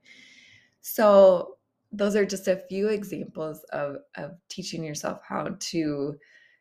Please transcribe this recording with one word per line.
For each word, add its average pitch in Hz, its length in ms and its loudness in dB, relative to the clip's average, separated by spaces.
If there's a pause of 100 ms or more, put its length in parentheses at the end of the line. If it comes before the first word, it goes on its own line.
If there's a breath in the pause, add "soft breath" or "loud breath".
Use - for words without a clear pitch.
(800 loud breath)
So 196 800 6 (340)
those 208 240 -2
are 202 100 4
just 196 220 -6
a 185 200 -2
few 196 200 -2
examples 175 840 -8
of, 143 240 -6 (200)
of 165 160 -12 (160)
teaching 165 340 -12
yourself - 440 -8
how - 320 -8
to 147 580 -6 (440 soft breath)